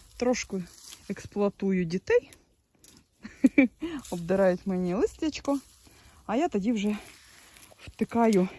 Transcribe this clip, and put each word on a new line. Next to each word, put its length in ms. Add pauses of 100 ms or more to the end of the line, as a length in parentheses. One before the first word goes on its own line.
(180)
Трошки 460 (460)
експлуатую 760
дітей. 460 (1300)
<laughs> 120 (400)
Обдирають 580
мені 260
листячко, 680 (680)
а 100
я 120
тоді 240
вже 260 (800)
втикаю 680 (120)